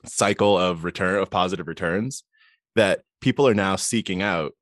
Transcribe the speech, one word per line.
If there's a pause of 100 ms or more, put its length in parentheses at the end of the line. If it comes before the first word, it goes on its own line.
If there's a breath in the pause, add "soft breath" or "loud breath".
cycle
of
return,
of
positive
returns, (500 soft breath)
that (180)
people
are
now
seeking
out